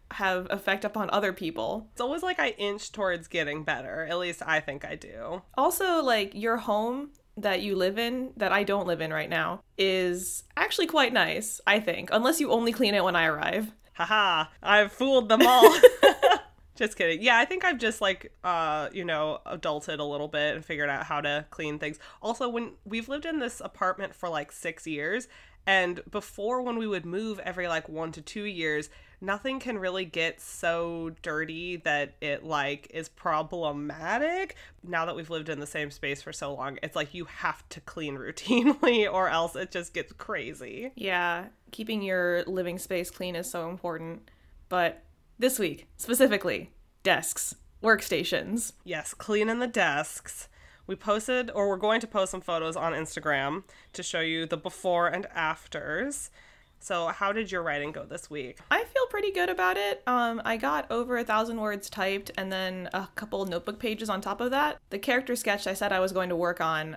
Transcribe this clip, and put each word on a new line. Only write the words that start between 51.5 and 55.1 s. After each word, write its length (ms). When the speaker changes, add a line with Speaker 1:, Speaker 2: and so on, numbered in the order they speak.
Speaker 2:
or 160
we're 100
going 240
to 60
post 240
some 80
photos 360
on 180
Instagram 720
to 100
show 160
you 260
the 120
before 500
and 260